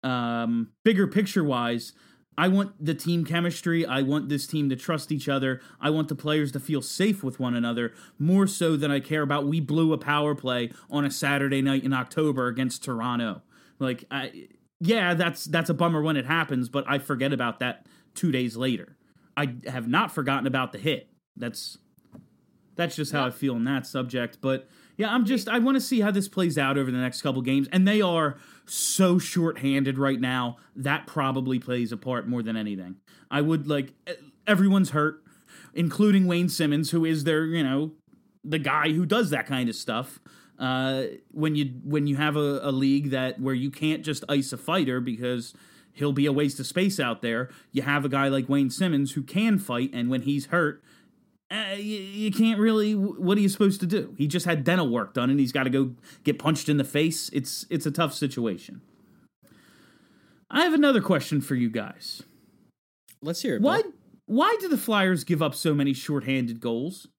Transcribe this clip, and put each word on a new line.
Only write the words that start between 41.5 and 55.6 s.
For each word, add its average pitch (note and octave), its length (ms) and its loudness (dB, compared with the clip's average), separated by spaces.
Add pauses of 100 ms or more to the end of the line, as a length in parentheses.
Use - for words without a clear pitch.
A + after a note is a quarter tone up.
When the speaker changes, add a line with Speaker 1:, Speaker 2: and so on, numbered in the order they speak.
Speaker 1:
you, C#3 180 0 (100)
when D3 220 0
you C#3 120 2
have D3 180 0
a, C#3+ 260 0
a C#3+ 100 -2
league C3+ 380 2
that, C3 300 -2
where C3 160 0
you C3+ 160 -2
can't D3+ 320 -2
just D3+ 260 -6
ice C#3 240 0
a A#2+ 40 -10
fighter C#3 420 0
because B2 540 -4 (400)
he'll C#3+ 200 0
be C#3 140 4
a C#3+ 60 2
waste C#3+ 260 0
of C3 80 -6
space F#3+ 320 0
out A#2+ 220 -2
there, A#2+ 280 -2 (220)
you C#3 100 0
have C#3+ 240 0
a C#3 40 0
guy C#3 180 2
like C3+ 220 0
Wayne C#3 200 4
Simmons C#3+ 440 0
who C#3 100 -4
can G#3 340 2
fight, B2+ 360 -2
and A#2+ 160 -2
when C3 120 0
he's C#3 260 -2
hurt, E3 360 0 (680)
uh, G3+ 240 -6
you, G#3 220 -6
you G3 340 -4
can't A3+ 280 4
really, G#3+ 340 4
w-, G3 260 0
what F#3 160 4
are G#3+ 60 4
you G3 80 6
supposed G3 300 2
to F3+ 80 -2
do? F#3+ 320 -2
He D3 80 2
just E3+ 180 -2
had E3 180 0
dental E3+ 240 4
work A#2 280 -2
done, B2+ 160 2
and C#3+ 80 4
he's B2+ 120 2
gotta C3 200 0